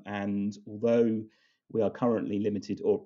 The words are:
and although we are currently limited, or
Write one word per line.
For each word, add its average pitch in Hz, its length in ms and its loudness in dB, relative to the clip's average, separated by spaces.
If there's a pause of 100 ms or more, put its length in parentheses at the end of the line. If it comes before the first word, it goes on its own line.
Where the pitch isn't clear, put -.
and 101 520 -4 (100)
although 113 540 2 (500)
we 110 100 0
are 98 100 2
currently 104 480 0
limited, 104 440 -2
or 101 220 2